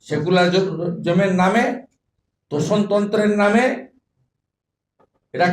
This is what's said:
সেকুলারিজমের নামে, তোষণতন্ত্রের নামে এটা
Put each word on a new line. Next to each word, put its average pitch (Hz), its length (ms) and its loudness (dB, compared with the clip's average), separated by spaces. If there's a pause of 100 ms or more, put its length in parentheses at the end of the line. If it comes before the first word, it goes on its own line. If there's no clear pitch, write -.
সেকুলারিজমের 175 1200 0 (100)
নামে, 208 220 2 (880)
তোষণতন্ত্রের 202 800 0 (100)
নামে 208 220 2 (1700)
এটা 175 200 0